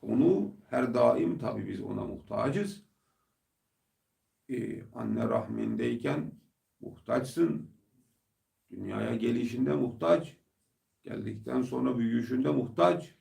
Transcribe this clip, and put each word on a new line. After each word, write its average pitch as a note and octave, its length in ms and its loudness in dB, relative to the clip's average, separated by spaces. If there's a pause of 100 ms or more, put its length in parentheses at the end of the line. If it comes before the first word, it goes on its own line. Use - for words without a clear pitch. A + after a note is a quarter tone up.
onu E3+ 540 4 (140)
her B2+ 240 0
daim A#2+ 440 4
tabii G#2+ 300 -4
biz G2 140 -6
ona G#2 240 -6
muhtacız. C#3 800 -4 (1600)
E, A2 420 -4
anne A2+ 380 -2
rahmindeyken A#2 1000 -2 (480)
muhtaçsın. - 920 -2 (1000)
Dünyaya G#2 440 -4
gelişinde A#2+ 580 0
muhtaç. - 640 0 (640)
Geldikten A2 580 -4
sonra B2 360 -2
büyüyüşünde A#2+ 520 0
muhtaç. E3+ 720 2